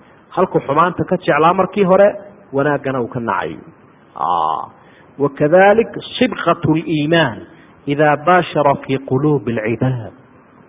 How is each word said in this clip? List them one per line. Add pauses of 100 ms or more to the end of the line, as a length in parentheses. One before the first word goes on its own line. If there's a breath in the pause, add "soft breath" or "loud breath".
(300 soft breath)
Halkuu
xumaanta
ka
jeclaa
markii
hore, (440)
wanaaggana
uu
ka
nacay. (600)
Aa. (560 soft breath)
"Wakadhalik (280)
shibqatu
liimaan (480 loud breath)
idaa
baashara
fii
quluubi
alcibaad." (560)